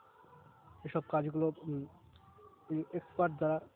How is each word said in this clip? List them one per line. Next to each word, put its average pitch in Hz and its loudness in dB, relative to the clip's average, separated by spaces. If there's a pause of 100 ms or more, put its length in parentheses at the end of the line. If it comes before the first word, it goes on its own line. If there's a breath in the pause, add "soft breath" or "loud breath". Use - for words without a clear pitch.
(840)
এসব 160 -2
কাজগুলো, 156 2 (100)
উম, 143 -4 (840)
এই 156 0 (100)
এক্সপার্ট 175 0
দ্বারা 156 2 (160)